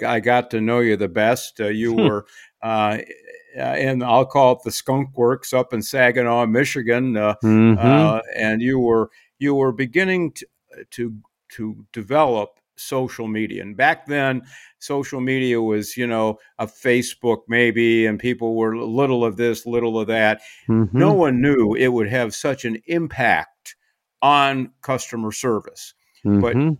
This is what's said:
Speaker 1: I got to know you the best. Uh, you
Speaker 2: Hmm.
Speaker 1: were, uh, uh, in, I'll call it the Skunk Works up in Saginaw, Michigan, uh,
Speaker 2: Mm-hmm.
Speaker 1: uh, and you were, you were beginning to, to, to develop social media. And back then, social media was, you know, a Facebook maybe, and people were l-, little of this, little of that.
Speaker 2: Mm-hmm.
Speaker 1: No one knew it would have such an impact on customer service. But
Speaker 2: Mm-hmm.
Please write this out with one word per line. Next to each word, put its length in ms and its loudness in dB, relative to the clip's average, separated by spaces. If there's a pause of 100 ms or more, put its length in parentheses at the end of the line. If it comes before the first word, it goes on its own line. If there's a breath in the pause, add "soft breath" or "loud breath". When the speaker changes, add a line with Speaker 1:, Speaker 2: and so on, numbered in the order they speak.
Speaker 1:
I 180 -2
got 300 2
to 100 -2
know 180 0
you 160 2
the 140 -2
best. 500 -2
Uh, 80 -2
you 260 -2
Speaker 2:
Hmm. 60 2
Speaker 1:
were, 260 2 (380 loud breath)
uh, 360 0 (600)
uh, 180 -4
in, 240 -2
I'll 240 -4
call 280 2
it 100 -4
the 80 -8
Skunk 460 -4
Works 360 -2
up 200 -2
in 80 -4
Saginaw, 640 2
Michigan, 720 0
uh, 260 0
Speaker 2:
Mm-hmm. 420 6
Speaker 1:
uh, 360 4 (140)
and 260 -2
you 180 0
were, 320 2 (280 soft breath)
you 160 0
were 180 2
beginning 580 -2
to, 140 -16 (460)
to, 260 -8 (320)
to 420 -12
develop 680 -2 (180)
social 500 -6
media. 340 -4
And 140 -14
back 300 0
then, 380 -2 (340 loud breath)
social 420 -6
media 420 0
was, 360 -2
you 100 -2
know, 320 -2 (180 soft breath)
a 80 -6
Facebook 760 -2 (100)
maybe, 560 2
and 120 -2
people 380 -4
were 180 0
l-, 160 -6
little 360 0
of 100 -2
this, 300 -2
little 340 -2
of 80 -2
that. 340 2 (280 loud breath)
Speaker 2:
Mm-hmm. 280 2
Speaker 1:
No 140 6
one 300 2
knew 340 2
it 140 2
would 180 0
have 260 -2
such 300 -4
an 220 -6
impact 920 -2 (460)
on 500 2 (100)
customer 520 -6
service. 600 -4 (300)
But 320 2
Speaker 2:
Mm-hmm. 240 2